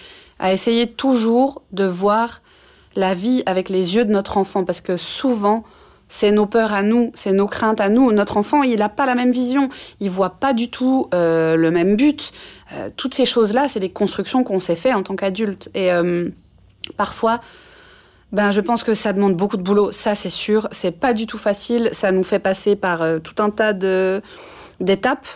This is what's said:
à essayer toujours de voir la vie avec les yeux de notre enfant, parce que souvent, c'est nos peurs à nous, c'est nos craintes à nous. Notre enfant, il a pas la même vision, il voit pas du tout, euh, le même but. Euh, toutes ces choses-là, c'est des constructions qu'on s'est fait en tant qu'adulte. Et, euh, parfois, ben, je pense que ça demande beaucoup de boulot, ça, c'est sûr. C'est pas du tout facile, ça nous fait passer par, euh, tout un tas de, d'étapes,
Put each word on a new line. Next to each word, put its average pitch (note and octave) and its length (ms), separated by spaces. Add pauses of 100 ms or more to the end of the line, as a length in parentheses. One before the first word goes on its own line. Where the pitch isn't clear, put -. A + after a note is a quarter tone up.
(400)
à F#3+ 140
essayer A#3 340
toujours B3 760 (120)
de F#3+ 100
voir G3+ 580 (540)
la F#3+ 180
vie A3+ 320
avec F#3 240
les F#3 260
yeux A#3+ 100
de G#3 60
notre G3+ 260
enfant, F#3+ 260
parce F3 180
que F3+ 160
souvent, A3 680 (440)
c'est - 240
nos G#3 140
peurs G#3+ 280
à G3 80
nous, A#3 320
c'est G3 200
nos G3 120
craintes A3 360
à G3+ 80
nous. A#3+ 220
Notre G#3 260
enfant, C#4 260
il A#3 180
a G#3 80
pas C#4+ 160
la B3+ 80
même B3 180
vision, B3+ 380 (300)
il G3+ 100
voit F#3 300
pas C4+ 140
du A#3+ 180
tout, C4 420
euh, E3 420
le E3 140
même F3 280
but. C#4+ 340 (420)
Euh, A#2+ 220
toutes - 180
ces B3+ 120
choses-là, A#3 420
c'est A#3+ 120
des F#3 120
constructions G3+ 520
qu'on G3 160
s'est E3+ 160
fait B3+ 180
en G3 100
tant G3 120
qu'adulte. G3 600
Et, F#3 160
euh, F3 380 (680)
parfois, A3+ 440 (880)
ben, G3+ 200
je G3+ 100
pense A#3 220
que A3 120
ça G3+ 180
demande G3 220
beaucoup G3+ 220
de F3+ 60
boulot, G3+ 280
ça, G#3 240
c'est F#3 160
sûr. G#3+ 400
C'est F3+ 200
pas A#3+ 220
du A3 140
tout A3+ 100
facile, A3 560
ça G3 180
nous F#3 120
fait F#3+ 160
passer F#3+ 360
par, F3+ 280
euh, D#3+ 160
tout E3 220
un G#3 100
tas G#3+ 220
de, F#3+ 480 (580)
d'étapes, G3 560